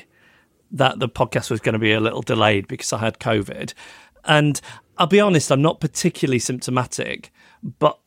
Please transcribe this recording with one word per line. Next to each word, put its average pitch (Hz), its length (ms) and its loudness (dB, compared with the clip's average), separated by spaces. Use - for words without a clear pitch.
that 131 280 0
the 123 100 -2
podcast - 420 -2
was 113 80 -2
gonna 110 200 0
be 110 140 2
a 110 60 2
little 113 240 -2
delayed 107 440 2
because - 240 -8
I 123 60 -4
had 110 220 -4
covid. - 540 -4
And 147 340 4
I'll 175 100 2
be 196 120 6
honest, 190 320 2
I'm 135 100 4
not 156 200 0
particularly 143 580 -2
symptomatic, - 920 -6
but 151 280 0